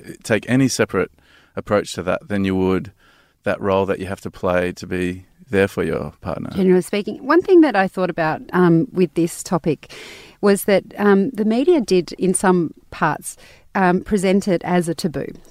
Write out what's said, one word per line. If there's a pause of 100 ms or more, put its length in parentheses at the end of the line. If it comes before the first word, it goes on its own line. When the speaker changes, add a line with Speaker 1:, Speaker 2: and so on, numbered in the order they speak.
(240)
Speaker 1:
take
any
separate (460)
approach
to
that
than
you
would (520)
that
role
that
you
have
to
play
to
be (240)
there
for
your
partner.
Speaker 2:
Generally
speaking,
one
thing
that
I
thought
about, (100)
um,
with
this
topic (480)
was
that, (140)
um,
the
media
did,
in
some (160)
parts, (360)
um,
present
it
as
a
taboo. (240)